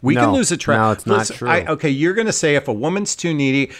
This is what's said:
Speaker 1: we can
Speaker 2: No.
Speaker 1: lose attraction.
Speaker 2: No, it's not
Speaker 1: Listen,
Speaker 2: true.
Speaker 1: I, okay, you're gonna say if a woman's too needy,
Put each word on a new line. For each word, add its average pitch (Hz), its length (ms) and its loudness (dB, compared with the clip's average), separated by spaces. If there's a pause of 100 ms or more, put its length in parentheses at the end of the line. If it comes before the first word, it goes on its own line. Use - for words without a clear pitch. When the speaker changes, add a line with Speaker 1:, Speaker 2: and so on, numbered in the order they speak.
Speaker 1:
we 131 140 2
can - 180 4
Speaker 2:
No. - 60 4
Speaker 1:
lose 226 120 0
attraction. 143 320 0
Speaker 2:
No, 110 100 4
it's - 140 -4
not 117 120 2
Speaker 1:
Listen, 110 180 -4
Speaker 2:
true. 123 140 -4
Speaker 1:
I, 165 160 0
okay, 156 240 -2
you're 151 240 0
gonna 220 180 -2
say 147 240 0
if 139 100 -2
a 131 60 -4
woman's 170 420 -4
too 170 200 -4
needy, 139 460 0